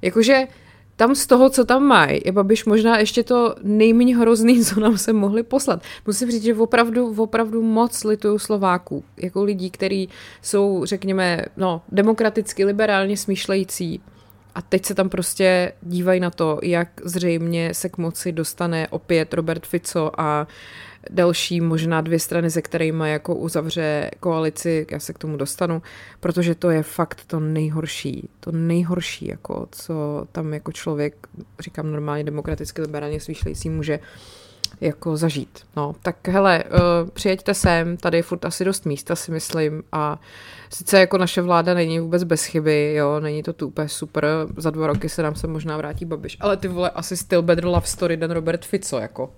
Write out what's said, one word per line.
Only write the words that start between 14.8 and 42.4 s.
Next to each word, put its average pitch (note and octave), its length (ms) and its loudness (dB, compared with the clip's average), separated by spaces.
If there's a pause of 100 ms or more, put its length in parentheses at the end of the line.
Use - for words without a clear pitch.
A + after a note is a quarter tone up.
se G3+ 100 -4
tam F#3+ 140 2
prostě F#3 640 0 (100)
dívají F3+ 380 0
na F3 100 0
to, D#3 320 0
jak E3+ 260 0 (160)
zřejmě E3+ 720 -2
se - 140 -6
k - 100 -10
moci E3+ 340 -4
dostane E3 560 -4
opět D#3+ 460 0
Robert D#3+ 320 -4
Fico E3+ 440 -2 (100)
a D3+ 260 0 (640)
další F3 500 2
možná E3 400 0
dvě E3 180 0
strany, E3+ 320 -2
se D#3+ 120 -2
kterýma D#3+ 440 -2
jako D3+ 280 -2
uzavře D#3 760 -2 (100)
koalici, D#3+ 720 -2
já D3+ 100 -6
se - 120 -12
k - 60 -12
tomu D#3 180 -6
dostanu, E3 460 -4 (380)
protože E3+ 340 0
to F3 160 0
je D#3 120 2
fakt - 440 -6
to E3 140 -4
nejhorší, D#3 880 -4 (120)
to - 120 -8
nejhorší, E3+ 760 0
jako, - 440 -8
co D3 640 -6
tam D#3 220 -6
jako D3+ 180 -10
člověk, D3 560 -6 (320)
říkám D#3 320 -8
normálně D3+ 320 -4
demokraticky, D3+ 580 -6
liberálně D3+ 380 -6
smýšlející, D#3 500 -8
může D3+ 300 -4 (800)
jako D#3 360 -4
zažít. D3+ 420 -4 (180)
No, D3 260 -4
tak - 260 -6
hele, F#3+ 380 4
eh, - 40 -12 (420)
přijeďte F#3+ 420 -2
sem, E3+ 420 0
tady E3+ 220 0
je E3+ 40 2
furt F3 220 -6
asi F3 200 -4
dost F#3+ 220 -2
místa, D#3 300 -4
si - 140 -10
myslím, D#3 520 -4 (100)
a D3+ 280 -4 (500)
sice F#3+ 300 4
jako F#3 180 4
naše F3+ 240 0
vláda F3 320 2
není E3 260 0
vůbec E3+ 240 0
bez E3 200 0